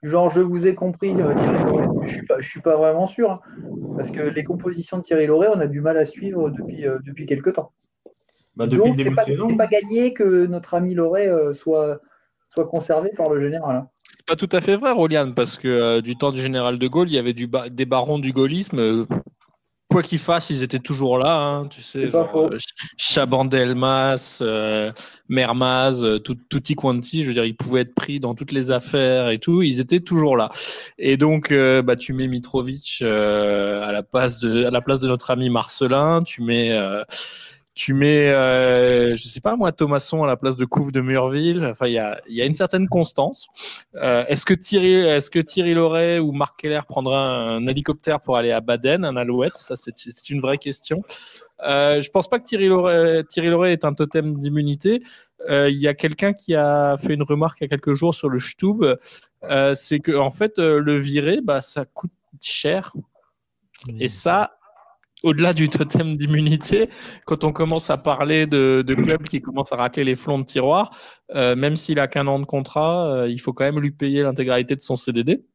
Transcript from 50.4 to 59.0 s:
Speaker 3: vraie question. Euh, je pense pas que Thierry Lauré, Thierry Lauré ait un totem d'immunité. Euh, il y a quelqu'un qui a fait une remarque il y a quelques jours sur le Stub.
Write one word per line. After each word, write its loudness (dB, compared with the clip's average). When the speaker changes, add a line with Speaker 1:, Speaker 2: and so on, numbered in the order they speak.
Speaker 3:
vraie 0
question. -8
Euh, 2
je -8
pense 0
pas 0
que -6
Thierry 2
Lauré, 4
Thierry 0
Lauré 4
ait 0
un 0
totem 0
d'immunité. 0
Euh, 4
il -2
y 2
a 2
quelqu'un -2
qui -4
a 2
fait -2
une -2
remarque 0
il -4
y -6
a -6
quelques 0
jours 2
sur -2
le 0
Stub. -2